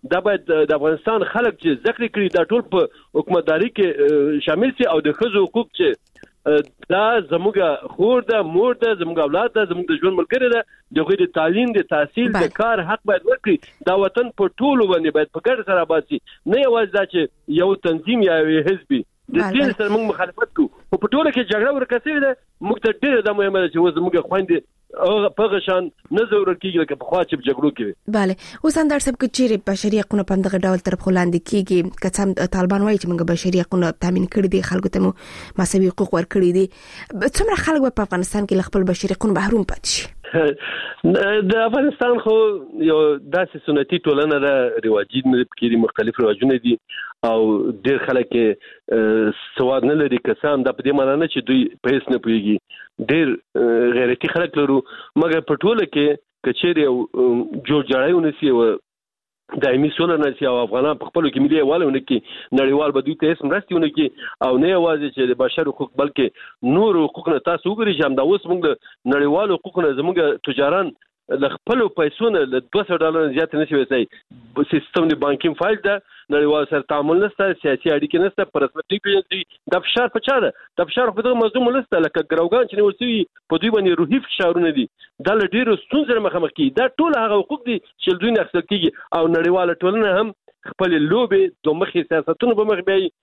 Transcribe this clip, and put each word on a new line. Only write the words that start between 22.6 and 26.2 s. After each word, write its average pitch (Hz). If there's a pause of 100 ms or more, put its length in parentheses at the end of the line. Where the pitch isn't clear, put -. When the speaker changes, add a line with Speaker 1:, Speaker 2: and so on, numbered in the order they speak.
Speaker 1:
موږ 214
ته 220 (120)
ډېره 233
دا 208
مهمه 196
ده 180
چې 151
اوس 170
زموږ 170 (140)
خویندې 185 (340)
هغه، 202
په 208
هغه 202
شان 185 (220)
نه 196